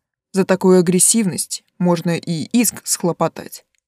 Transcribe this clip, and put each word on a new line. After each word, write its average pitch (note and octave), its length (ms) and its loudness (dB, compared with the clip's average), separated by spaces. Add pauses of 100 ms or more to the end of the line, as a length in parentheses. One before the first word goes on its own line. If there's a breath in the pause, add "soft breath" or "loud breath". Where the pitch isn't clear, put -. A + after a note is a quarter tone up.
(320)
За F#3+ 140 0
такую F#3 340 4
агрессивность F3+ 840 0 (140)
можно E3+ 400 0
и D#3+ 260 -6
иск - 420 -2
схлопотать. - 800 -4 (220)